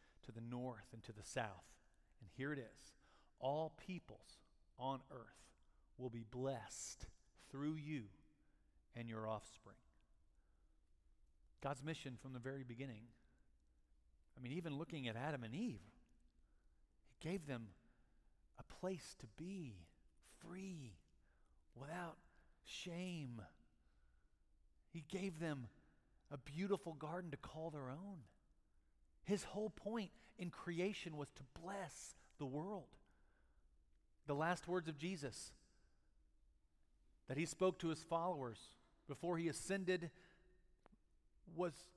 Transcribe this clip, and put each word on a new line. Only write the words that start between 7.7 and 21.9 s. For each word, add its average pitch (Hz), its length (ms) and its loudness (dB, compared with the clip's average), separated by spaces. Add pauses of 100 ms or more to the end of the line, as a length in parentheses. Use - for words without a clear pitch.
you 147 300 0 (920)
and 117 120 -2
your 110 200 0
offspring." - 480 -4 (1800)
God's 135 220 0
mission 147 400 -2
from 131 100 -8
the 127 60 -4
very 135 260 -2
beginning, 120 380 -6 (1300)
I 131 40 -10
mean, 123 120 -2
even 160 260 0
looking 139 300 0
at 110 80 2
Adam 135 280 0
and 110 100 -2
Eve, 196 280 0 (1200)
he - 220 -6
gave 175 180 0
them 120 200 -2 (920)
a - 40 -10 (180)
place 180 380 -2
to - 80 -10 (100)
be 165 380 -4 (640)
free, 165 560 -6 (800)
without 160 420 -4 (480)